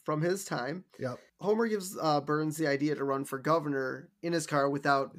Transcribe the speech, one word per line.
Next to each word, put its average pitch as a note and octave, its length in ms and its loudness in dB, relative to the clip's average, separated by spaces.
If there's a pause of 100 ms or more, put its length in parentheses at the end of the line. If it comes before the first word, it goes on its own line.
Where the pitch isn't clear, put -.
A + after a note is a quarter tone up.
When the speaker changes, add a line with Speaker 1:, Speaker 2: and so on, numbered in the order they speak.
Speaker 1:
from D#3 200 0
his F#3 240 0
time. D3 400 -6 (120)
Speaker 2:
Yep. B2 200 -6 (220)
Speaker 1:
Homer G#3+ 260 2
gives, G3+ 340 -4
uh, D3+ 200 4
Burns D3+ 360 0
the D#3 120 0
idea C#3+ 260 2
to C3+ 80 -4
run C#3 220 0
for C#3 160 -6
governor C#3 680 0 (120)
in E3+ 100 -2
his E3 140 0
car C#3+ 240 2
without C#3 480 2